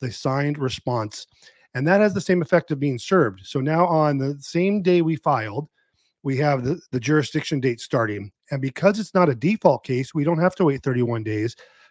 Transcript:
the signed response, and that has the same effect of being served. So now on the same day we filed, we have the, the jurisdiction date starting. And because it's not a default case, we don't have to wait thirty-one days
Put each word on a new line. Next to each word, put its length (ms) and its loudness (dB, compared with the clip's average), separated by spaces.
the 100 -6
signed 480 -2
response, 640 -4
and 140 -2
that 140 4
has 120 2
the 80 -2
same 220 0
effect 260 0
of 100 -2
being 200 -2
served. 440 2
So 180 -4
now 260 2
on 300 2
the 220 -2
same 440 -2
day 180 4
we 140 0
filed, 520 -2
we 160 -2
have 260 2
the, 160 -2
the 80 -2
jurisdiction 600 0
date 220 -2
starting. 500 -2
And 100 -4
because 380 0
it's 140 -8
not 160 4
a 60 0
default 480 2
case, 300 -4
we 100 -2
don't 160 0
have 160 2
to 100 2
wait 180 0
thirty-one 400 0
days 320 -2